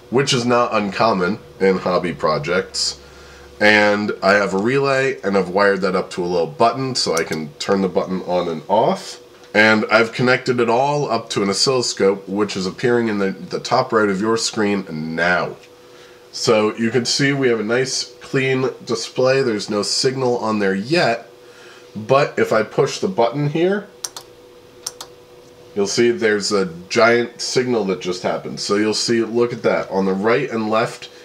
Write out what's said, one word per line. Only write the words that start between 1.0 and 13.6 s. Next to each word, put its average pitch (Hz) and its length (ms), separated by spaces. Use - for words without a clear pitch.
in 95 200
hobby 87 340
projects. 78 880
And 104 540
I 95 120
have 98 180
a 95 60
relay, 135 640
and 98 140
I've 90 120
wired 98 320
that 92 160
up 90 140
to 92 120
a 87 40
little 87 200
button 123 480
so 82 220
I 82 80
can 78 300
turn 98 260
the 95 80
button 90 340
on 87 260
and 80 200
off. 135 500
And 107 360
I've 113 220
connected 127 480
it 113 80
all 139 420
up 110 200
to 113 120
an 98 60
oscilloscope, 101 800
which 101 280
is 92 100
appearing 117 420
in 104 100
the, 98 120
the 92 280
top 123 320